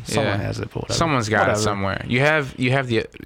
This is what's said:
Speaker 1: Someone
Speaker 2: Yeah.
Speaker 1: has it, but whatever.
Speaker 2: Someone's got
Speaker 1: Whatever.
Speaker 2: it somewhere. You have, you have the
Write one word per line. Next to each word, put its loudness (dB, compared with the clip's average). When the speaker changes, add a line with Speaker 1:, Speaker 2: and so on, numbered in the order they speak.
Speaker 1:
Someone 0
Speaker 2:
Yeah. -2
Speaker 1:
has -4
it, -6
but -6
whatever. -6
Speaker 2:
Someone's 2
got 4
Speaker 1:
Whatever. 2
Speaker 2:
it 0
somewhere. -2
You 0
have, 2
you 0
have 0
the 0